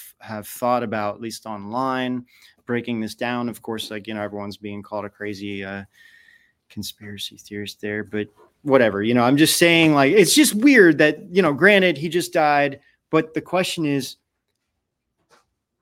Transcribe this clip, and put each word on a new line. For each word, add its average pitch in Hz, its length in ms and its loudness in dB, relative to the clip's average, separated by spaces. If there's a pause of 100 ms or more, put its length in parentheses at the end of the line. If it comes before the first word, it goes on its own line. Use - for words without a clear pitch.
(200)
have 107 280 -14
thought 120 360 -2
about, 104 320 -6
at 113 60 -18
least 113 240 -12
online, 123 800 -6 (400)
breaking 120 340 -4
this 107 160 -8
down. 120 320 -4
Of 110 140 -10
course, 110 300 -10
like, 104 160 -10
you 110 60 -10
know, 104 100 -6
everyone's 101 340 -10
being 101 240 -12
called 104 240 -10
a 101 40 -14
crazy, 101 540 -10
uh, 98 200 -12 (880)
conspiracy 104 680 -14
theorist 104 420 -14
there, 104 240 -8
but 104 240 -6 (360)
whatever, 113 400 2
you 117 100 0
know, 123 100 4
I'm 135 140 4
just 156 200 2
saying, 165 360 4
like, 139 180 4
it's 196 220 4
just 277 220 4
weird 214 420 6
that, 151 220 2 (100)
you 180 140 2
know, 147 100 2
granted, 180 460 4
he 165 100 -6
just 160 240 -4
died, 147 460 0 (320)
but 160 240 0
the 160 60 -2
question 175 440 -4
is, 139 300 -4 (1700)